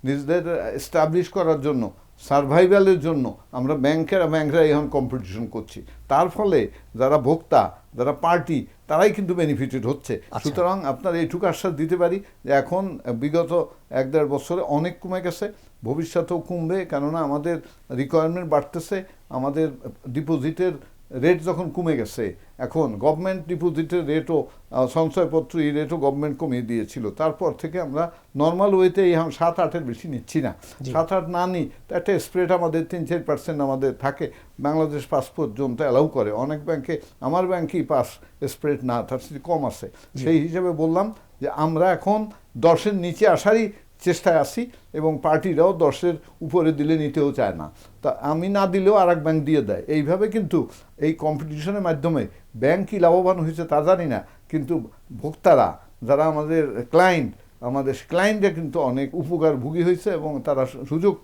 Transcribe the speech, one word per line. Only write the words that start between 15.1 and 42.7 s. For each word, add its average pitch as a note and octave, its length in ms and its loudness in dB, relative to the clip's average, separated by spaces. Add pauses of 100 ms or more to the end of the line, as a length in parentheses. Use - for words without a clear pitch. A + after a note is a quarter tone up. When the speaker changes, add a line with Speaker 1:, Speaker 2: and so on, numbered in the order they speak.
Speaker 1:
গেছে, F3+ 320 -6 (320)
ভবিষ্যতেও D#3+ 560 -2
কমবে, F3 440 -4
কেননা D3 340 -2
আমাদের D3 400 -2 (380)
রিকোয়ারমেন্ট D#3+ 520 0
বাড়তেছে। F#3 560 -2 (240)
আমাদের C#3+ 400 -2 (400)
ডিপোজিটের D#3 640 -2 (500)
রেট E3 220 4
যখন F3 260 -4
কমে E3 260 -2
গেছে, G#2+ 400 -4 (220)
এখন B2+ 400 -2
গভর্নমেন্ট D#3+ 480 0
ডিপোজিটের E3 600 -2
রেটও, D#3 400 0 (240)
আহ, B2+ 160 0
সঞ্চয়পত্র D#3+ 720 0
এই D3 120 0
রেটও D3 260 -2
গভর্নমেন্ট C#3 420 -2
কমিয়ে B2+ 240 -2
দিয়েছিল। A2 480 -4
তারপর D#3 420 -2
থেকে E3+ 280 -8
আমরা D#3 320 -4 (240)
নরমাল F3+ 380 2
ওয়েতে F#3 280 4
এই F3+ 100 4
এখন E3 180 0
সাত E3+ 300 0
আটের E3 200 -2
বেশি B2+ 280 -8
নিচ্ছি C#3 320 -4
না। A#2 140 -4 (280)
Speaker 2:
জি। C3 100 -8
Speaker 1:
সাত D#3+ 200 0
আট E3+ 160 0
না F3 180 -2
নিই, E3+ 240 -2 (180)
তো - 60 -8
একটা F3 240 0
স্প্রেড F3+ 340 0
আমাদের E3 320 0
তিন E3+ 200 -6
চার E3+ 180 -2
পার্সেন্ট D3+ 380 -4
আমাদের C3+ 400 0
থাকে। C#3 320 -4 (280)
বাংলাদেশ D3 460 -2
পাসপোর্ট C3+ 500 -4
জোন B2+ 200 -2
তো D#3+ 60 -4
অ্যালাউ C#3+ 260 4
করে, A2+ 220 0
অনেক C#3+ 340 -4
ব্যাংকে, D#3+ 360 -4 (200)
আমার F3 260 0
ব্যাংকেই E3+ 360 -2
পাস C3 240 0 (420)
স্প্রেড C#3+ 360 -4
না, A#2+ 180 -2
তার C3+ 160 -6
চেয়ে C#3 220 -14
কম D#3 260 -2
আছে। - 240 -8 (240)
Speaker 2:
জি। C3 100 -8
Speaker 1:
সেই D#3+ 140 4
হিসেবে E3+ 340 -2
বললাম E3 420 0 (260)
যে C3+ 100 -4
আমরা D#3+ 400 2
এখন G#3+ 400 -2 (260)
দশের F#3 380 4